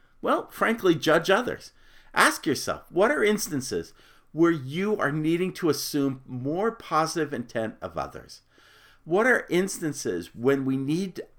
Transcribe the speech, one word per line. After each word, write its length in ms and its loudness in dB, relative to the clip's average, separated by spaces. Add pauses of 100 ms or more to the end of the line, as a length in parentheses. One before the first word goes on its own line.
(220)
well, 280 0
frankly, 460 2
judge 340 2
others. 420 0 (420)
Ask 340 4
yourself, 420 -2
what 220 4
are 120 0
instances 720 -2 (380)
where 180 4
you 480 -2
are 140 0
needing 420 0
to 160 0
assume 560 -2
more 460 -4
positive 640 -2
intent 480 -6
of 160 -8
others? 440 -10 (640)
What 220 2
are 240 4
instances 800 -2
when 320 2
we 120 0
need 440 -4 (180)